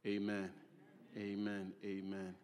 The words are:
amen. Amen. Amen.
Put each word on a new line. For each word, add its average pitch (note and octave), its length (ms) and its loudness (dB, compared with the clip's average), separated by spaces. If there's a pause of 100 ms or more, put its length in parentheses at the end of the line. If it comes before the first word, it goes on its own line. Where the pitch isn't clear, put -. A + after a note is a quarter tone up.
amen. G2+ 420 4 (680)
Amen. G2+ 560 0 (120)
Amen. F#2+ 580 -2